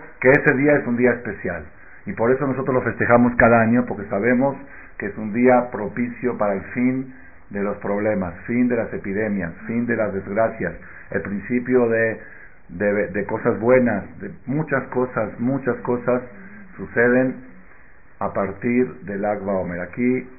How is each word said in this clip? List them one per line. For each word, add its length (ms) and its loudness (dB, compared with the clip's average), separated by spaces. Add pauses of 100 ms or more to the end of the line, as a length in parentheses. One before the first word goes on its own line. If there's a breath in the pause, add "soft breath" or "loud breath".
(200 loud breath)
que 100 6
ese 260 6
día 200 4
es 100 0
un 100 0
día 160 4
especial. 520 -6 (420 soft breath)
Y 80 -6
por 160 2
eso 160 2
nosotros 280 -2
lo 80 0
festejamos 540 4
cada 240 6
año, 260 4
porque 220 -8
sabemos 480 0 (400 loud breath)
que 100 -6
es 120 -8
un 160 -6
día 360 4
propicio 680 -4
para 160 0
el 80 -6 (100)
fin 420 -2 (360 loud breath)
de 120 -4
los 140 -2
problemas, 580 -2 (120)
fin 220 2
de 80 0
las 160 -2
epidemias, 600 -4 (140)
fin 200 -2
de 100 0
las 180 0
desgracias, 580 -2 (380 loud breath)
el 100 -2
principio 680 0
de, 320 0 (480 loud breath)
de, 400 0
de 180 -4
cosas 340 -2
buenas, 440 4 (160)
de 100 -10 (160)
muchas 380 -2
cosas, 560 -2
muchas 380 0
cosas 440 -2 (540 loud breath)
suceden 680 2 (720 soft breath)
a 140 -4
partir 540 0 (160)
del 200 -8
Lag 220 -2
Baomer. 360 -2
Aquí 480 -2 (100)